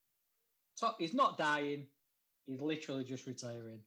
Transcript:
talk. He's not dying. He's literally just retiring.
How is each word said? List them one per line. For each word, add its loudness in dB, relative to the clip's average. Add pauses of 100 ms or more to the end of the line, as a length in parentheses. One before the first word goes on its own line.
(800)
talk. 2
He's 0
not 6
dying. 2 (580)
He's -6
literally -2
just -6
retiring. -8